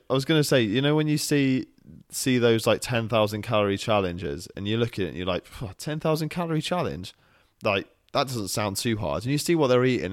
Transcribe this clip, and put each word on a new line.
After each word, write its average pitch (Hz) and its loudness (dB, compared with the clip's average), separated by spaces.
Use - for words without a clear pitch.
I - 0
was 135 2
gonna 156 4
say, 139 4
you 113 2
know 143 4
when 151 2
you 151 2
see, 135 2
see 127 0
those, 117 4
like, 110 4
ten 117 -2
thousand 107 2
calorie 104 0
challenges 90 -2
and 98 -8
you 110 0
look 117 0
at 98 -2
it - -2
and 65 -10
you're 90 -6
like, 90 -2
"Phew, - -12
ten 156 -8
thousand 156 -2
calorie 165 -4
challenge? 104 -4
Like, 101 0
that 135 0
doesn't 113 -6
sound 104 -4
too 113 -2
hard." 87 -4
And 127 -4
you 147 0
see 170 0
what 151 4
they're 127 4
eating 117 0